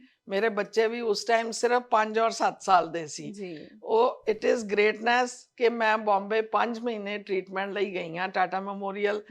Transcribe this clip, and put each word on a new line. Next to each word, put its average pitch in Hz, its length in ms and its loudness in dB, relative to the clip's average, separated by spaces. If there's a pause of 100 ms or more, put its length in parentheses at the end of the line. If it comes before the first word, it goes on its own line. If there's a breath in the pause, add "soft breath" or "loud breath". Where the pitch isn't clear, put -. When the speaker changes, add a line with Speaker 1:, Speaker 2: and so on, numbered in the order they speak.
(280 soft breath)
Speaker 1:
ਮੇਰੇ 202 200 2
ਬੱਚੇ 214 380 0
ਵੀ 233 140 -2
ਉਸ 208 240 0
ਟਾਈਮ 226 260 2
ਸਿਰਫ 240 320 2
ਪੰਜ 220 360 2
ਔਰ 226 120 2
ਸੱਤ - 320 -2
ਸਾਲ 165 300 4
ਦੇ 165 140 -6
ਸੀ। 151 260 -12
Speaker 2:
ਜੀ। 180 340 -12 (160)
Speaker 1:
ਉਹ, 226 480 2
it 226 200 0
is 254 100 2
greatness 214 680 2 (260)
ਕਿ 240 120 4
ਮੈਂ 226 300 2
ਬੰਬੇ 208 440 2
ਪੰਜ 220 360 0
ਮਹੀਨੇ 208 400 -6
ਟ੍ਰੀਟਮੈਂਟ 190 540 -4
ਲਈ 196 220 -2
ਗਈ 170 220 -6
ਹਾਂ, 185 120 -4
ਟਾਟਾ 185 320 0
ਮੈਮੋਰੀਅਲ, 202 720 -4